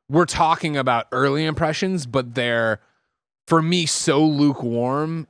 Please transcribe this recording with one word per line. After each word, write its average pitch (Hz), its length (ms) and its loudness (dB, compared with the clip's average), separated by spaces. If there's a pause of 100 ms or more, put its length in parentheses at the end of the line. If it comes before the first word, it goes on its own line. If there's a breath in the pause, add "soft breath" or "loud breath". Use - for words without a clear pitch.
we're 160 180 4
talking 160 500 -2
about 127 360 0
early 139 320 0
impressions, 156 640 -2
but 120 280 -4
they're, 117 460 0 (680)
for 165 140 4
me, 170 240 0
so 151 380 2
lukewarm 143 1040 0